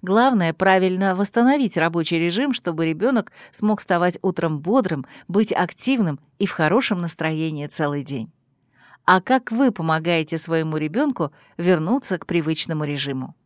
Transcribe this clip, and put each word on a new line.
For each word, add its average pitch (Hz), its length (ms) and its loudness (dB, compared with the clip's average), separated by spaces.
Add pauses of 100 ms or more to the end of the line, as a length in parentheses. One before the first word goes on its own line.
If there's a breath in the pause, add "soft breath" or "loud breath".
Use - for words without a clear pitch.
Главное — 196 520 2
правильно 190 600 2
восстановить 240 600 2
рабочий 165 420 0
режим, 185 360 0
чтобы 165 320 -4
ребёнок 190 480 0 (180 loud breath)
смог 208 300 -2
вставать 175 400 0
утром 165 400 -2
бодрым, 175 440 0 (220 loud breath)
быть 202 240 0
активным 180 720 -2 (180)
и 208 60 0
в 185 60 -2
хорошем 180 500 0
настроении 160 680 -4
целый 143 360 -2
день. 131 280 -8 (720 soft breath)
А 185 160 4
как 262 320 0
вы 240 200 2
помогаете 160 680 -2
своему 160 400 -2
ребёнку 165 560 -2 (240 soft breath)
вернуться 180 600 0
к - 80 -8
привычному 156 600 -2
режиму? 139 500 -4 (100)